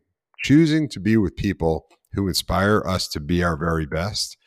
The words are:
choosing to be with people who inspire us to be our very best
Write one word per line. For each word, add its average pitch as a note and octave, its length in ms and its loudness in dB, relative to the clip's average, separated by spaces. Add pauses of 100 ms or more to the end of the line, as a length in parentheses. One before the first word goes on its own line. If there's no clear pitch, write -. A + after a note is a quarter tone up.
(380)
choosing D3+ 520 4
to - 100 -14
be G#2+ 160 2
with G2+ 220 0
people D#2+ 480 -2 (260)
who G2 160 -4
inspire F#2 580 0
us F2+ 240 -2
to - 120 -8
be F2 200 0
our E2+ 140 0
very D#2+ 300 -2
best E2+ 500 -6 (120)